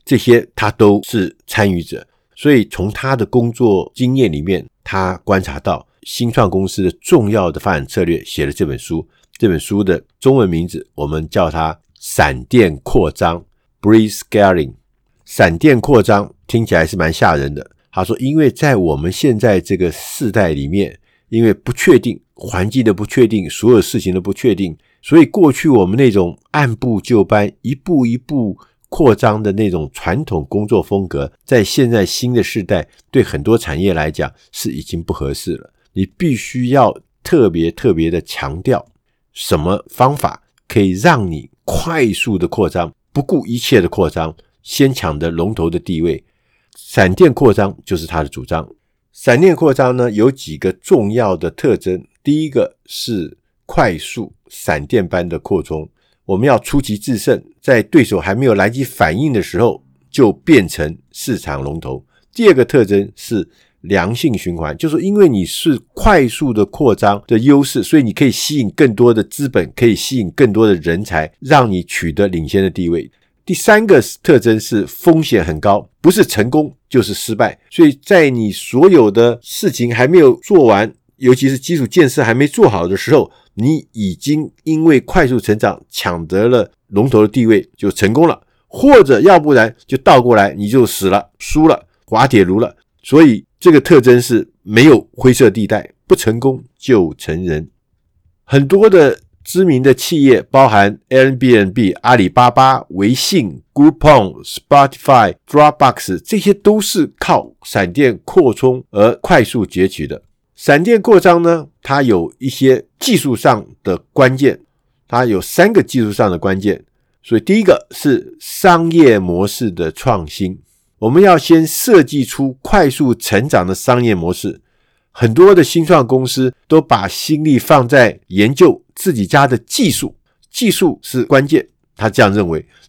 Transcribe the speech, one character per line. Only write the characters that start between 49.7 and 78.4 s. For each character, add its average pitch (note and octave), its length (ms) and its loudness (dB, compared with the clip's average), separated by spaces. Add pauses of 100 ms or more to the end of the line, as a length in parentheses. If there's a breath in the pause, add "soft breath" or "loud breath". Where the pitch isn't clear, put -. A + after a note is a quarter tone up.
张 B2+ 220 0
呢， B2 160 -2
有 G#2+ 180 2
几 D#2+ 280 -10
个 F#2 160 -4
重 A2+ 360 -2
要 G#2+ 280 -2
的 E2 120 -6
特 G#2+ 280 -2
征。 F#2 280 -8 (160)
第 D3+ 220 -2
一 D3+ 60 -8
个 - 260 -4 (120)
是 F#2+ 500 -10 (280)
快 A2 320 -2
速 - 360 -14 (160)
闪 - 360 -8
电 G2 220 -2
般 F2+ 200 -6
的 E2 120 -8
扩 F2+ 240 -6
充， D#2 260 -12 (360)
我 F#2+ 100 -4
们 G#2+ 100 -2
要 B2 140 2
出 C#3+ 220 -4
奇 G#2 160 -6
制 A#2+ 200 -6
胜， A2 240 -2 (200)
在 B2 200 0
对 C3+ 220 2
手 G2 160 -4
还 F#2+ 160 -6
没 A#2 80 -4
有 A#2+ 100 2
来 G2 160 0
及 C3 140 -8
反 F2 340 -2
应 D3 140 -2
的 G#2+ 100 -2
时 F2 200 -6
候 A#2 200 -2 (280)
就 A2 240 2
变 A2 340 2
成 D#2 300 -8 (160)
市 A2+ 240 -8
场 C#2 260 -10
龙 D2 160 -10
头。 C2 260 -14 (280)
第 A#3 140 0
二 F3+ 60 8
个 B2+ 120 4
特 B2+ 180 2
征 G2 320 -2
是 G#2 320 -6 (340)
良 F#2+ 340 -2
性 A#2+ 220 -2
循 E2+ 180 -8
环， D#2 220 -10
就 E3 100 -6
是 D3+ 80 -6
说 - 60 -4
因 G3 140 -4
为 G3+ 120 4
你 G#2 160 0
是 C3+ 340 -4 (160)
快 F3 340 2
速 B2+ 260 -6
的 G#2 120 0
扩 A#2 300 0
张 G2+ 320 -2
的 A#2 120 2
优 C#3 240 4
势， C3+ 200 -6
所 D#3 160 2
以 C3+ 40 2
你 G#2+ 100 -4
可 - 100 -2
以 B2 80 2
吸 - 280 -6
引 G#2+ 120 -2
更 C3 220 2
多 A#2+ 200 4
的 G#2+ 100 -2
资 C#3 260 -8
本， F2 260 -4
可 B2 100 0
以 A2 100 2
吸 - 220 -6
引 F#2+ 140 -4
更 A#2 220 0
多 A2 140 2
的 G2 80 2
人 E2+ 280 -4
才， D#2 360 -6
让 C3+ 300 2
你 F2+ 140 -4
取 E2 300 -8
得 G2+ 140 0
领 E2 200 -6
先 G2 140 0
的 F#2+ 80 0
地 E2+ 180 -6
位。 B2 240 -4 (320)
第 F3+ 120 -6
三 A3 320 2
个 E3+ 120 6 (220)
特 D3 160 4
征 A2 220 0
是 G#2+ 260 -4
风 D#3+ 360 0
险 A2 220 0
很 D#2 160 -6
高， G2+ 300 -2 (100)
不 E3+ 120 2
是 A2+ 120 4
成 G#2+ 240 -4
功 D3+ 260 -2 (140)
就 B2 140 0
是 G#2 100 -2
失 - 220 -8
败， G#2+ 260 -4 (120)
所 E3+ 140 4
以 C#3 180 2
在 E3 260 4
你 A2+ 220 -2